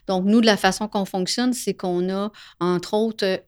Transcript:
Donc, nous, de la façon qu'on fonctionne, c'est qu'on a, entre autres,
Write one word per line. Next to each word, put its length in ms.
Donc, 200
nous, 160
de 40
la 120
façon 300
qu'on 180
fonctionne, 480
c'est 180
qu'on 380
a, 200
entre 320
autres, 560